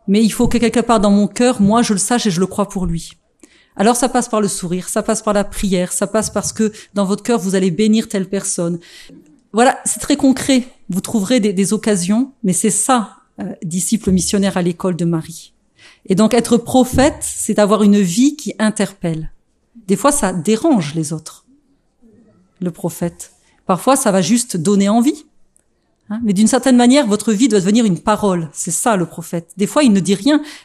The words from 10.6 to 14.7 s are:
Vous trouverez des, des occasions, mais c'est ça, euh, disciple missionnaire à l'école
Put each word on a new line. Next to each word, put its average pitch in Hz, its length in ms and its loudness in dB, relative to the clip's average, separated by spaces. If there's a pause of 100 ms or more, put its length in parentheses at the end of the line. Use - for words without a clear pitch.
Vous 185 120 -4
trouverez 226 380 0
des, 208 140 0
des 190 200 0
occasions, 214 600 -2 (100)
mais 180 100 0
c'est 214 160 0
ça, 233 480 -2 (220)
euh, 190 240 -10
disciple 190 480 -2
missionnaire 190 460 0
à 185 40 -2
l'école 175 360 -2